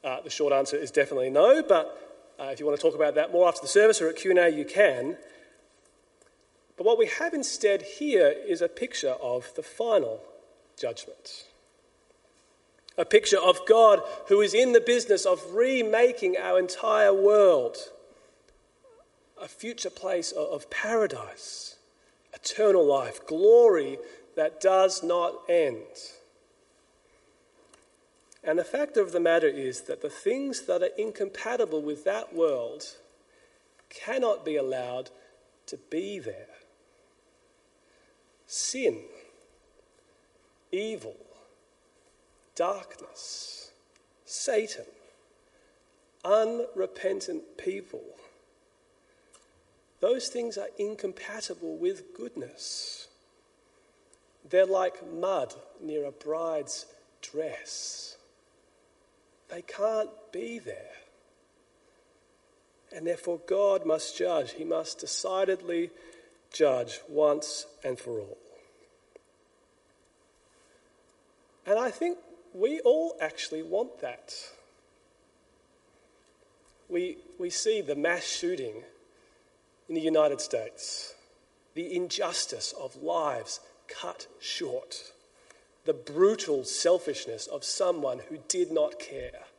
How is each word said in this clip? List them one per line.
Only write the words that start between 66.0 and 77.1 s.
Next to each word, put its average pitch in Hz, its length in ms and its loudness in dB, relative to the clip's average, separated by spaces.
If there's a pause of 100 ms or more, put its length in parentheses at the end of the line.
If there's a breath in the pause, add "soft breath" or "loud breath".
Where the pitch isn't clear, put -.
judge 131 460 0 (100)
once 147 560 0 (180)
and 127 160 -6
for 117 200 -8
all. 101 180 -14 (3250 soft breath)
And 202 120 2
I 247 140 -2
think 349 280 -6 (340)
we 247 260 -2
all 311 400 0
actually 156 440 -8
want 202 380 -6
that. 123 320 -14 (2500)
We, 175 300 -6 (200)